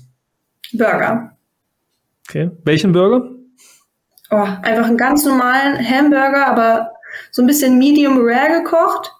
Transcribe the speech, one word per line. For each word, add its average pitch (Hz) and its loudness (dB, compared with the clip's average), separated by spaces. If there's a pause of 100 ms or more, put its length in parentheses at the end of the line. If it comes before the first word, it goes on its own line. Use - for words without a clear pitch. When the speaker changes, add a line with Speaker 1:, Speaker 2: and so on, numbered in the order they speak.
(720)
Speaker 1:
Burger. 226 -2 (960)
Speaker 2:
Okay. 160 -6 (120)
Welchen 160 0
Burger? 208 2 (1000)
Speaker 1:
Oh, 208 0 (140)
einfach 226 -2
einen 233 0
ganz 294 0
normalen 269 0
Hamburger, 269 0
aber 226 0 (400)
so 247 -2
ein 247 4
bisschen 277 2
medium 277 4 (100)
rare 311 0
gekocht - -2